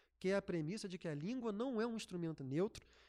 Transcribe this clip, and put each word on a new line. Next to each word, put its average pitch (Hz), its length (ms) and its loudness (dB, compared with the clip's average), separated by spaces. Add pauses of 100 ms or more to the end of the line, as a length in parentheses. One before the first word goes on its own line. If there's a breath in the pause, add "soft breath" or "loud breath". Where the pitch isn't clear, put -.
(180 soft breath)
que 185 100 0
é 196 80 6
a 196 60 2
premissa 175 440 -2
de 180 120 -6
que 175 100 -4
a 156 60 -2
língua 226 360 -2
não 220 300 2
é 226 60 4
um 233 100 0
instrumento 165 480 -2
neutro 151 420 2 (220 soft breath)